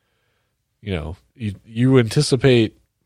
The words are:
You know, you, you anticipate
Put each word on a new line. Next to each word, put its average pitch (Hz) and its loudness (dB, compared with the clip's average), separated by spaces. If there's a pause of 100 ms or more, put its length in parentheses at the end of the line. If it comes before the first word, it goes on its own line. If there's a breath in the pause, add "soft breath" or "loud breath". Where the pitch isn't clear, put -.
(840)
You 101 -8
know, 80 -10 (180)
you, 101 -10 (100)
you 123 2
anticipate 120 0 (280)